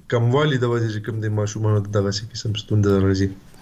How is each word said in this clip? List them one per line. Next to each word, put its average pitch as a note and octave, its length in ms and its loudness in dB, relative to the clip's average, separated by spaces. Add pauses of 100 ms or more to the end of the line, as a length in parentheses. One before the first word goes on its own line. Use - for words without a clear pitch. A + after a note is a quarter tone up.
کموالي B2+ 500 2
د A#2+ 60 0
وجې A#2 320 0
چې G#2+ 100 -8
کوم A2 160 -6
دی، G#2+ 60 -4
ماشومانو G#2+ 520 0
ته G2+ 120 -4
دغسې G2+ 300 0 (120)
قسم G#2+ 200 -6
ستونزه G2+ 460 2
راځي. G2 280 2 (340)